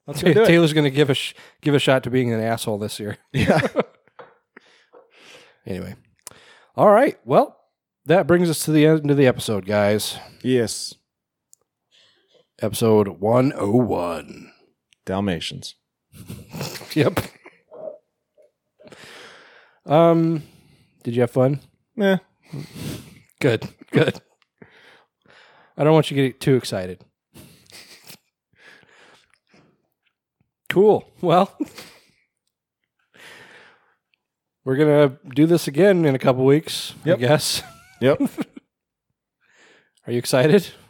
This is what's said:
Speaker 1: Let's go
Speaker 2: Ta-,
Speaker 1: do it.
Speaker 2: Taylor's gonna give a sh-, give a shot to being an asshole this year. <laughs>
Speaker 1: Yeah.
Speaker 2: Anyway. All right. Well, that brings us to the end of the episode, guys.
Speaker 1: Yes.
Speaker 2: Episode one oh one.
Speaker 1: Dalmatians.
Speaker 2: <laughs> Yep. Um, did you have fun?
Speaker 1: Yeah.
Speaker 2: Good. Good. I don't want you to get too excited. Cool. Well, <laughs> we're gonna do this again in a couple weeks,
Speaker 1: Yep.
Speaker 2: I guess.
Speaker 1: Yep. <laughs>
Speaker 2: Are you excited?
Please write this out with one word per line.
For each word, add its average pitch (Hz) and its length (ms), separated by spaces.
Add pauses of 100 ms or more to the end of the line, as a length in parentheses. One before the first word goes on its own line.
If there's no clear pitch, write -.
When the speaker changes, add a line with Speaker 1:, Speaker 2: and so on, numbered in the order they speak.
Speaker 1:
Let's 143 160
go - 60
Speaker 2:
Ta-, 160 60
Speaker 1:
do 214 80
it. 220 40
Speaker 2:
Taylor's 170 260
gonna 147 180
give 139 200
a 131 40
sh-, - 200 (260)
give 147 140
a 143 40
shot 131 260
to 120 60
being 123 220
an 110 80
asshole 110 380
this 107 220
year. 104 240
<laughs> - 80
Speaker 1:
Yeah. 151 340 (2000)
Speaker 2:
Anyway. 92 280 (840)
All 175 140
right. 233 340
Well, 165 340 (480)
that 160 200
brings 175 220
us 156 160
to 156 80
the 151 140
end 151 240
of 139 60
the 139 100
episode, 110 400
guys. 104 520 (240)
Speaker 1:
Yes. 123 520 (1700)
Speaker 2:
Episode 107 460 (120)
one 123 360
oh 101 200
one. 87 760 (520)
Speaker 1:
Dalmatians. 92 680 (400)
Speaker 2:
<laughs> - 800
Yep. 160 260 (2750)
Um, 165 560 (640)
did 117 100
you 123 60
have 117 100
fun? 135 300 (340)
Speaker 1:
Yeah. 196 240 (1200)
Speaker 2:
Good. 117 280 (240)
Good. - 280 (1600)
I 147 80
don't 156 80
want 156 180
you 143 60
to 135 140
get - 100
too 135 160
excited. 92 480 (3750)
Cool. 196 400 (120)
Well, 180 360 (1500)
<laughs> - 1600
we're 131 120
gonna 147 400 (160)
do 143 140
this 165 220
again 175 360
in 139 120
a - 20
couple 131 260
weeks, - 500 (100)
Speaker 1:
Yep. 165 140
Speaker 2:
I - 20
guess. 135 420 (380)
Speaker 1:
Yep. 135 200
<laughs> - 1900
Speaker 2:
Are 117 60
you 120 60
excited? 156 500 (220)